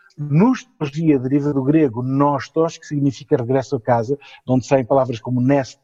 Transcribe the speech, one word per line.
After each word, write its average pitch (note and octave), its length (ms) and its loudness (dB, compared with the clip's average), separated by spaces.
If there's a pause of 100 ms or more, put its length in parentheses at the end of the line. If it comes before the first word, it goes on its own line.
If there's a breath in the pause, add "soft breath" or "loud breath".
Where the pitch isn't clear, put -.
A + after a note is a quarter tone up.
(180 soft breath)
nostalgia D3+ 1000 0
deriva C#3 340 0
do C#3 100 0
grego C3+ 400 0
nostos, C#3+ 720 -2
que - 100 -20
significa C#3 500 -2
regresso C3 400 -2
a A2+ 40 -8
casa, A#2+ 360 -2
de - 360 -10
onde B2+ 140 0
saem C3+ 180 2
palavras B2+ 360 0
como B2+ 200 -4
nest, C3+ 440 0